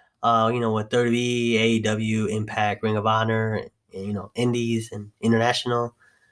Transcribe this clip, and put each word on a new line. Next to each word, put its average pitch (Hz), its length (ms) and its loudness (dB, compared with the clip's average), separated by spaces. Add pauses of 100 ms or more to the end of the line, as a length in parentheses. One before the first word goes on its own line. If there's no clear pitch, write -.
(220)
uh, 113 320 4
you 123 60 -2
know, 113 120 0
with 107 160 -2
thirty, 120 720 0
A 113 80 4
E 113 140 4
W, 110 460 0
Impact, 107 580 -2
Ring 107 120 2
of 104 100 0
Honor, 110 600 0 (260)
and, 95 140 -10
you 104 60 -4
know, 101 240 -8
Indies 117 560 -2
and 104 180 -12 (100)
International. 120 760 0 (360)